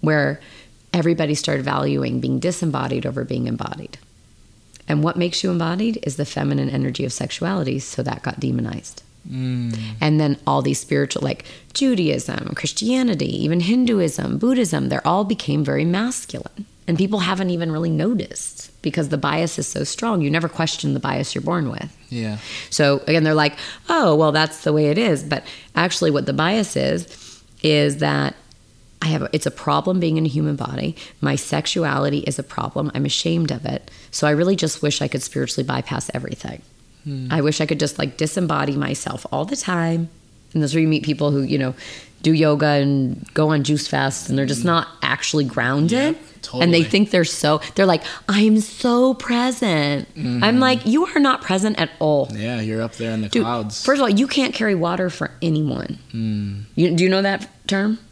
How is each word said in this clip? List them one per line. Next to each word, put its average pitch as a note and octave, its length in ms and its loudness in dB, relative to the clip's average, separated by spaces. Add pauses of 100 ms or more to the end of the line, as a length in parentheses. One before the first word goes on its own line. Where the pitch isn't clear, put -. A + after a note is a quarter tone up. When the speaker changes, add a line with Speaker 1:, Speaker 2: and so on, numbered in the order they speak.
Speaker 1:
where D3 400 2 (520)
everybody D#3+ 420 2
started C#3+ 280 -2
valuing C#3 560 0
being C3 200 0
disembodied C3 640 -2
over C3 180 -4
being B2 240 -4
embodied. - 500 -8 (880)
And D3+ 160 2
what E3 140 0
makes F3 260 0
you F#3 80 0
embodied F3 500 0
is C3+ 140 -6
the C#3+ 100 -2
feminine C#3+ 440 -2
energy C3+ 360 -2
of B2 80 -6
sexuality, D#3+ 640 -4
so - 220 -8
that - 220 -6
got - 160 -6
demonized. B2 640 -4 (260)
Speaker 2:
Mm. B2+ 480 -4 (240)
Speaker 1:
And D3+ 180 4
then C#3+ 180 2 (100)
all C#3 160 2
these C#3 160 0
spiritual, C#3 420 -2
like C3+ 240 -4 (280)
Judaism, F#3 840 0
Christianity, G#3+ 760 0 (120)
even E3 160 2
Hinduism, F3 800 2
Buddhism, F3+ 500 2
they C3+ 160 0
all F#3 200 2
became D3+ 380 -2
very C#3 220 0
masculine. G#3 800 -4 (220)
And E3+ 100 0
people G3 220 0
haven't F#3 320 0
even E3+ 200 -2
really E3 200 -2
noticed - 800 -2 (100)
because D3 280 -2
the D3+ 80 0
bias D3+ 420 -2
is D3+ 80 -4
so - 160 -4
strong. G#3 380 -2
You C#3+ 100 0
never E3 180 0
question D3+ 460 -2
the C3 40 -2
bias C3+ 360 -4
you're - 80 -4
born D#3 260 -2
with. - 260 -10 (140)
Speaker 2:
Yeah. A2 300 -6 (320)
Speaker 1:
So C#3+ 340 4
again, D#3 180 4
they're D#3 120 4
like, D3 200 2 (340)
"Oh, C4 260 4
well, D#3 160 6
that's D#3 320 0
the D3+ 100 2
way D3+ 140 4
it D3+ 100 2
is." E3+ 260 2
But D3 200 -4 (320)
actually E3+ 340 2
what C#3 160 2
the C#3 80 -2
bias F#3+ 420 0
is, D3+ 300 0 (560)
is D3 360 4
that C#3+ 380 0 (680)
I D#3 40 0
have, D#3 260 0
it's D#3 120 0
a C#3+ 60 0
problem D3+ 480 0
being D#3+ 180 2
in D#3+ 80 2
a D3+ 40 2
human D3+ 260 0
body. C3+ 400 -4 (260)
My C#3 140 0
sexuality C#3+ 840 0
is - 200 -4
a C3+ 40 -6
problem. - 520 -4
I'm C#3 100 0
ashamed E3 460 0
of C3 140 -6
it. C3+ 260 -6 (200)
So - 160 0
I D3+ 40 4
really F3 260 4
just - 240 -2
wish D3 200 0
I C#3+ 60 -2
could C3 160 -4
spiritually C3 440 -4
bypass B2+ 480 -4
everything. - 460 -8 (420)
Speaker 2:
Hmm. C3+ 280 -6
Speaker 1:
I D#3+ 100 2
wish D3+ 200 0
I D#3 40 2
could D3+ 140 -2
just, D3+ 180 -2
like, C#3+ 200 -4
disembody D3+ 580 0
myself C3+ 560 -4
all C#3+ 140 -2
the C#4 100 -6
time. E3 540 -2 (440)
And D#3+ 80 2
that's C#3+ 120 0
where E3 80 4
you D#3+ 80 4
meet D#3 160 2
people D3 260 0
who, C#3 120 2
you C#3+ 140 0
know, B2+ 180 -2 (480)
do D#3+ 100 4
yoga D3+ 340 4
and C#3 680 2
go D#3 180 4
on D3 120 2
juice D3 240 0
fasts, C3+ 400 -2
and C3 100 0
they're C#3 80 2
just A#2+ 180 -2
Speaker 2:
Mm. F3 120 4
Speaker 1:
not - 120 0 (140)
actually C#3+ 440 0
grounded. D#3 720 2
Speaker 2:
Yeah, - 440 -8
Speaker 1:
And F3 120 6
they E3+ 60 6
Speaker 2:
totally. E3 40 6
Speaker 1:
think G#3 280 2
they're F3 120 4
so, D3+ 380 2 (140)
they're G3 100 6
like, E3+ 180 4 (240)
"I'm G#3+ 320 6
so B3 540 2
present." A#3 1040 0
Speaker 2:
Mm-hmm. B2 280 -2
Speaker 1:
I'm A#3 160 4
like, B3+ 260 2
"You C#4+ 200 4
are E4+ 140 0
not C4+ 220 4
present F#3+ 380 0
at D#3+ 100 0 (100)
all." D3 360 2
Speaker 2:
Yeah, A2+ 240 -2
you're A2 220 -2
up A2+ 160 -4
there A2+ 160 -4
in A2 80 -2
the G#2 80 -4
Speaker 1:
Dude, A2+ 140 -2
Speaker 2:
clouds. A2+ 420 -4
Speaker 1:
first C#4 140 2
of C4+ 40 4
all, A#3 60 2
you G#3+ 180 4
can't C4+ 260 0
carry G#3+ 220 0
water F3 340 0
for - 220 -6 (100)
anyone. D3+ 580 -2 (140)
Speaker 2:
Mm. G#2 500 -4 (120)
Speaker 1:
You, E3+ 220 4
do F3 80 4
you F#3 40 4
know F#3+ 120 4
that G3 260 -2 (200)
term? G3+ 320 0 (120)